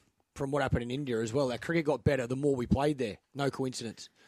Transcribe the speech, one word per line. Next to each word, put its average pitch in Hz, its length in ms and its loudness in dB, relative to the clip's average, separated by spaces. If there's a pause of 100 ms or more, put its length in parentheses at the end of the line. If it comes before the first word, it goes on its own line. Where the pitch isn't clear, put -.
(340)
from 139 160 -4
what 143 120 2
happened 131 200 0
in 120 80 -6
India 127 300 -2
as 107 120 -2
well. 135 180 2
Our 117 80 -2
cricket 165 280 0
got 143 180 2
better 131 220 2
the 127 100 -4
more 139 180 2
we 123 120 0
played 143 320 2
there. 110 180 -4 (180)
No 139 160 0
coincidence. 123 580 -6 (200)